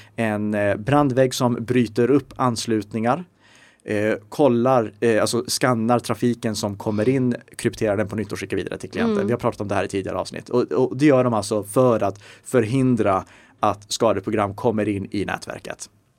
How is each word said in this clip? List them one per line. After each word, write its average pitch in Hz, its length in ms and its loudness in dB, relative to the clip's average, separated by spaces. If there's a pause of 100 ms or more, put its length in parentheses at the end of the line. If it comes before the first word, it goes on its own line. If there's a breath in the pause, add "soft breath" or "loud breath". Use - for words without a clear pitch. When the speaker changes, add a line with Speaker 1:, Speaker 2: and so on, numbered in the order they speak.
(160 loud breath)
Speaker 1:
en, 107 380 -2
eh, 101 220 2
brandvägg 131 580 2
som 123 200 0
bryter 120 580 0
upp 143 240 2
anslutningar. 117 880 -2 (640 soft breath)
Eh, 107 280 -2 (160)
kollar, 123 720 2
eh, 113 220 2
alltså 117 260 0
skannar 120 520 0
trafiken 113 560 -2
som 101 220 -6
kommer 107 320 0
in, 127 260 0 (220)
krypterar 107 400 -2
den 104 100 -2
på 107 80 -8
nytt 104 160 -6
och - 80 -10
skickar 98 180 -6
vidare - 200 -6
till 90 120 -12
klienten. 220 260 -2
Speaker 2:
Mm. 104 120 -2
Speaker 1:
Vi 117 60 0
har 120 60 -2
pratat 113 220 -4
om 104 60 -6
det 98 80 -2
här 95 80 0
i 101 40 -4
tidigare 92 300 -4
avsnitt. - 320 -8
Och, 120 120 2 (100)
och 127 260 0
det 143 80 2
gör 131 180 6
de 120 100 2
alltså 104 300 -2
för 117 400 2
att 98 200 -2 (200 loud breath)
förhindra 113 800 2 (360 soft breath)
att 101 320 -2
skadeprogram 104 640 0
kommer 107 320 0
in 98 240 -2
i 98 140 -2
nätverket. - 640 -10 (300)